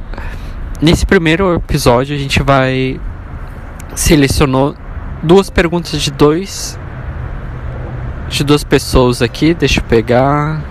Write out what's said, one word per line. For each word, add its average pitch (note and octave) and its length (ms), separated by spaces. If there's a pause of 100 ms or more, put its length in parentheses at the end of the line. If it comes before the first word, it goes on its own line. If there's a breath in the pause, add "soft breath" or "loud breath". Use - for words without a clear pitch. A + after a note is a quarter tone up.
(800 loud breath)
nesse D#3+ 240
primeiro E3+ 500
episódio C#3 580
a C#3+ 60
gente C#3 240
vai C3 560 (960)
selecionou C#3 800 (480)
duas F#3 260
perguntas E3+ 520
de C#3+ 100
dois, D#3 640 (1500)
de - 140
duas C#3+ 200
pessoas B2+ 580
aqui. D3+ 320
Deixa D3 260
eu - 40
pegar. C#3 880